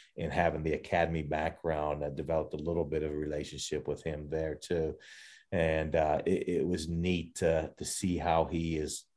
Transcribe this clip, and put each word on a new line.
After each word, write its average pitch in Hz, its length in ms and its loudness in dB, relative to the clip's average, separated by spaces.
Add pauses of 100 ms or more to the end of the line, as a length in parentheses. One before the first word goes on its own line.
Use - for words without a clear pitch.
(180)
and 82 120 -4
having 78 320 2
the 78 120 0
academy 82 480 2
background, 76 840 -2
I 73 60 -2
developed 76 420 -2
a 78 60 -6
little 82 260 0
bit 76 180 -2
of 76 80 -2
a 76 60 -4
relationship 76 720 -4
with 73 160 -4
him 76 240 -4
there 78 260 -2
too. 80 420 -2 (540)
And, 80 460 2
uh, 78 300 4
it, 92 220 2
it 80 200 2
was 82 220 0
neat 85 460 0
to, 80 420 2
to - 80 -6
see 90 320 0
how 82 280 4
he 82 300 0
has 76 280 -4 (120)